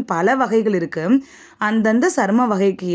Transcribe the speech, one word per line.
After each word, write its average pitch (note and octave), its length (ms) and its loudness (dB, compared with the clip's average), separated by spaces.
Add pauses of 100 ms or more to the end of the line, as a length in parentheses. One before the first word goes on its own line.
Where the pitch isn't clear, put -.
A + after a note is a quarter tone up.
(120)
பல F#3 300 2
வகைகள் G#3+ 380 0
இருக்கு. D#3+ 240 -6 (640)
அந்தந்த A3 380 2 (100)
சரும A#3 360 2
வகைக்கு F#3+ 440 -2